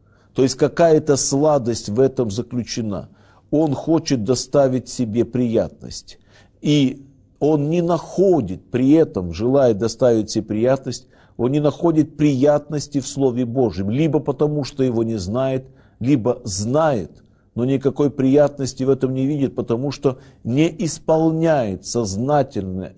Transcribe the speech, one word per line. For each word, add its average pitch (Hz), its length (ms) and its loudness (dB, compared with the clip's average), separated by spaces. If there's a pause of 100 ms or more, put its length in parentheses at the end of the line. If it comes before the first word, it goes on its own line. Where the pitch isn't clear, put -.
(340)
То 127 100 2
есть 131 120 0
какая-то 156 600 2
сладость 139 720 0
в 104 100 -2
этом 131 320 2
заключена. 110 800 -6 (420)
Он 151 220 2
хочет 147 500 -2
доставить 127 640 0
себе 117 380 -2
приятность. 110 920 -4 (440)
И 147 440 0 (340)
он 147 320 0
не 175 100 0
находит 170 880 0
при 131 220 2
этом, 107 420 2
желая 123 400 2
доставить 113 560 2
себе 110 160 -2
приятность, 123 640 -2 (300)
он 120 140 0
не 147 80 0
находит 151 560 0
приятности 147 840 0
в 123 80 -8
Слове 127 380 0
Божьем, 110 440 0
либо 147 300 0
потому, 147 440 -2
что 131 200 -4
его 117 200 0
не 113 120 -4
знает, 131 500 -4 (340)
либо 120 440 0
знает, 113 800 -2 (320)
но 117 100 -2
никакой 135 460 0
приятности 135 720 0
в 131 80 2
этом 131 240 0
не 131 100 -2
видит, 139 300 -2
потому 123 340 -4
что 131 300 -2 (240)
не 143 260 2 (160)
исполняет 160 960 0
сознательно 104 1160 -2